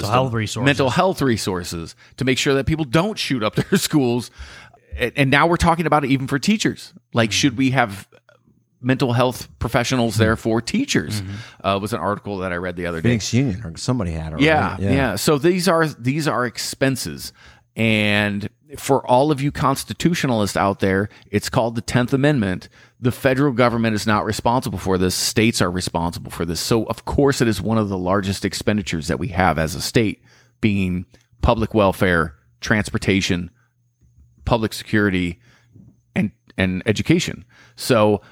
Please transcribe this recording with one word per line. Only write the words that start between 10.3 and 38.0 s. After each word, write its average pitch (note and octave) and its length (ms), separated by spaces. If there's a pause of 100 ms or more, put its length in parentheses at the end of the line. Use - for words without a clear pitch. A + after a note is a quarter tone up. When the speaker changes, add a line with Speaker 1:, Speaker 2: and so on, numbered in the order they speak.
Speaker 1:
for A2+ 260
teachers? A#2 580
Speaker 2:
Mm-hmm. G2+ 460
Speaker 1:
Uh, G2 140
was G2 120
an A2+ 80
article G2 380
that F2+ 140
I F2 40
read F2+ 200
the F2 100
other E2+ 140
day. E2+ 100
Speaker 3:
Phoenix A2+ 240
Union, A#2 300
or E2 120
somebody A2+ 360
had D#2+ 200
it, D#2 40
right? C3+ 80
Speaker 1:
Yeah, D3 360
Speaker 3:
Yeah. G2 120
Speaker 1:
yeah. C3 240
So D3+ 200
these F3 320
are, E3 180
these C#3 420
are A#2+ 180
expenses. A#2+ 840 (440)
And G#2 720 (280)
for - 300
all C3 240
of C3+ 100
you C#3+ 120
constitutionalists C3+ 1040
out G2 240
there, G2 280 (220)
it's - 180
called A#2 260
the A#2 60
Tenth B2 320
Amendment. C3 560 (320)
The A#2+ 120
federal C3+ 400
government A#2 420
is G2+ 120
not G#2 180
responsible A2+ 540
for F#2 200
this. F#2 160
States - 460
are F#2 100
responsible F2+ 600
for - 140
this. E2 160
So, A2+ 240
of - 200
course, - 360
it A#2+ 80
is G2 120
one A2 180
of G#2+ 100
the G2 100
largest F#2+ 460
expenditures F#2+ 640
that C2+ 100
we D#2 100
have F2 300
as D#2 160
a D2 60
state, - 420 (380)
being F#2 460 (360)
public A2+ 320
welfare, F#2 600 (260)
transportation, G2 880 (920)
public A2 280
security, F#2 680 (760)
and, A2+ 160 (240)
and F#2 300
education. A2 580 (320)
So G#2+ 560